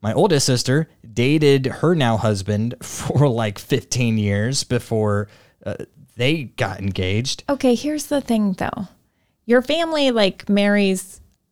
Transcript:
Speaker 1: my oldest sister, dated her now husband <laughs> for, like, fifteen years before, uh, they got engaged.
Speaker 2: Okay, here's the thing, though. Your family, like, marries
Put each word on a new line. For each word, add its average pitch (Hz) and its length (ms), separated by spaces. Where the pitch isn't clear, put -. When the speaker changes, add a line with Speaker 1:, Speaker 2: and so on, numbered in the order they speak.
Speaker 1:
my 208 120
oldest 160 340
sister, 135 420
dated 139 540
her 156 260
now 120 240
husband 104 600
<laughs> - 40
for, 147 460
like, 113 320
fifteen 120 580
years 104 460
before, 107 640
uh, 101 80
they 139 300
got 104 340
engaged. 98 680
Speaker 2:
Okay, 262 260
here's 294 320
the 285 140
thing, 214 320
though. - 340
Your 240 160
family, 302 480
like, 214 400
marries 202 720